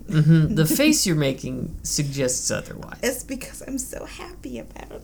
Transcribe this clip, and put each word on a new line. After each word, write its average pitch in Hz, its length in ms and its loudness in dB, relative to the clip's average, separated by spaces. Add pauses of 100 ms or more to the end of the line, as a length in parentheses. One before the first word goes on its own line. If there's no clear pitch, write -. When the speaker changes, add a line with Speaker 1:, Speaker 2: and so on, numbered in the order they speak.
Speaker 1:
Mm-hmm. 156 480 6
Speaker 2:
<laughs> 156 40 4
Speaker 1:
The 156 80 6
face 302 400 4
you're 165 80 2
making 135 680 -2
suggests 139 680 -2
otherwise. - 500 -8
Speaker 2:
It's 254 220 -2
because - 440 -12
I'm 262 120 -6
so - 260 -10
happy - 540 -14
about - 320 -16 (120)